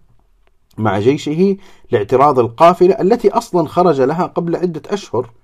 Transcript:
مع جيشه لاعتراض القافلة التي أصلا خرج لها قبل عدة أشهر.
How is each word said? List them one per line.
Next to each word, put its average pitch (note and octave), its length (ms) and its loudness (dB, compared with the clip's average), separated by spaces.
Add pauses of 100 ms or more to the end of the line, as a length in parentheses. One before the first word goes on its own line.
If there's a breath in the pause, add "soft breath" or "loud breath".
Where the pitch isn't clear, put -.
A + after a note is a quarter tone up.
(800)
مع G#2 200 -2
جيشه D#3 580 0 (360 soft breath)
لاعتراض B2+ 460 2
القافلة E3 640 2
التي G#3 300 2
أصلا F3+ 380 -2
خرج E3+ 320 0
لها D#3 260 -2
قبل E3+ 300 -6
عدة D#3 300 -6
أشهر. - 440 -8 (140)